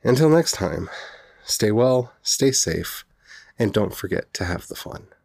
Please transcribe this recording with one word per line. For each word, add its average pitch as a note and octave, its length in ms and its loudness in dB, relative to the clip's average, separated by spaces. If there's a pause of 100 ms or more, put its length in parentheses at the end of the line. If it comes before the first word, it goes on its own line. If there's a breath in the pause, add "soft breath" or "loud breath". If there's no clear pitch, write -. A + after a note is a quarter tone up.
Until C3 260 4
next D#3+ 240 4
time, E2+ 380 -4 (540 loud breath)
stay - 280 0
well, B2 400 2 (100)
stay C3+ 300 2
safe, - 540 -4 (520 loud breath)
and A2 140 2
don't G2+ 220 0
forget F#2 400 -6
to - 100 -6
have F2 240 -6
the - 80 -12
fun. - 300 -14 (180)